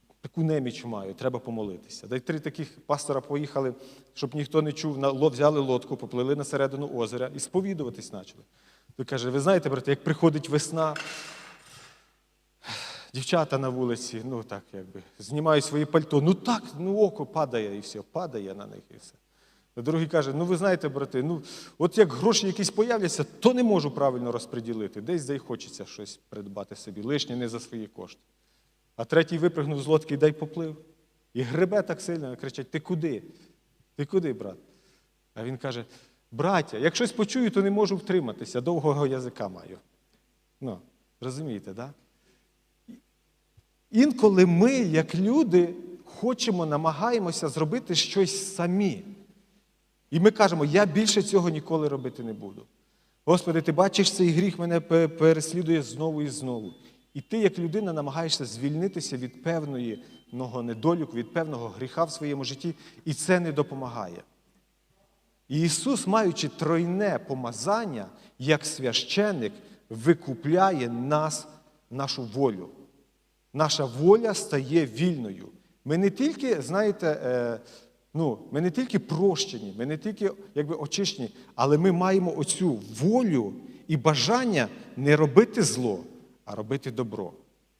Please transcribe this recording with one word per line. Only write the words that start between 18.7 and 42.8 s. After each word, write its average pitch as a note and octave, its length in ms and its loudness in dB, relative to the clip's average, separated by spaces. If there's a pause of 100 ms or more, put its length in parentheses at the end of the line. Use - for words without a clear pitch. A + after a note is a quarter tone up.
і - 60 -20
все». - 160 -20 (600)
А B2+ 60 -8
другий D#3 260 0
каже: D3+ 260 2
«Ну D#3 120 0
ви F3 120 2
знаєте, F3+ 320 0
брати, C3+ 340 -2
ну D#3+ 180 -2 (360)
от E3 200 2
як F#3+ 160 6
гроші G3 340 4
якісь F#3+ 220 0
появляться, G#3 540 0
то - 300 4
не B3 100 4
можу F3 280 4
правильно B2+ 400 0
розподілити, A2+ 680 -6
десь D#3 200 -2
захочеться C3 640 -8
щось - 340 -16 (100)
придбати G2+ 460 -12
собі, G#2 260 -14
лишнє C3+ 340 -4
не B2 140 -4
за A2+ 100 -8
свої A2+ 280 -12
кошти». - 340 -18 (760)
А A2+ 100 -6
третій E3 320 2
випрыгнув D#3 440 0
з C3 60 -6
лодки D#3 260 2
і C#3 40 -2
дай D#3 140 6
поплив. D#3 460 -8 (560)
І B2+ 80 -2
гребе F3 400 2
так E3+ 200 -6
сильно, D3 360 -6
кричать: - 340 -10
«Ти D#3+ 80 -4
куди? D#3 440 -2 (720)
Ти D3 100 -4
куди, E3 280 -2
брат?» G2 240 -10 (760)
А A2 100 -12
він B2+ 140 -8
каже: A#2+ 280 -8 (460)
«Браття, D3+ 460 0
як D3 180 2
щось A#3 160 0
почую, A3+ 400 0
то - 100 2
не G3 100 2
можу G3+ 240 2
втриматися, B2+ 640 -2
довгого D3 460 2
язика B2+ 420 -4
маю». F2+ 280 -16 (840)
Ну, A2+ 180 -8 (420)
розумієте, B2+ 520 -8
да? B2 200 -12 (2000)